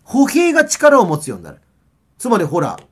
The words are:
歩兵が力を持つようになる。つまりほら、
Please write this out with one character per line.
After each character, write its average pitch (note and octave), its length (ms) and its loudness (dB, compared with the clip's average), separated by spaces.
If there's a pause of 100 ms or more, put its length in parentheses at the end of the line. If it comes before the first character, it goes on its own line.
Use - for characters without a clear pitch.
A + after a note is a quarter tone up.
歩 C#4 240 0
兵 E4+ 260 0
が D4+ 120 2
力 D4 360 2
を G3+ 60 0
持 D#3 100 -4
つ D3 120 -10
よ A2+ 80 -10
う - 20 -18
に E2+ 60 -20
な D2 80 -20
る。 - 80 -20 (580)
つ - 100 -10
ま A#3 80 2
り F3+ 80 0
ほ D3+ 140 -4
ら、 C3 220 -6 (120)